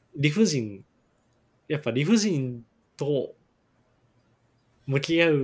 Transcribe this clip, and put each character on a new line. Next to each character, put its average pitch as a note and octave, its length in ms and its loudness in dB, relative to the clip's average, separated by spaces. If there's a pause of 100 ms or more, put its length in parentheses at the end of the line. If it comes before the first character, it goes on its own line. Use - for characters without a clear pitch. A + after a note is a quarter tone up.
(160)
理 D3+ 140 2
不 G3 140 2
尽、 A2+ 400 -4 (840)
や D3+ 100 -2
っ - 20 -6
ぱ A#2+ 100 -4
理 B2+ 140 0
不 G#3 140 4
尽 C3+ 460 -2 (320)
と C#3+ 380 -4 (1500)
向 C3+ 140 0
き E3 220 2
合 E3+ 80 4
う D3+ 140 4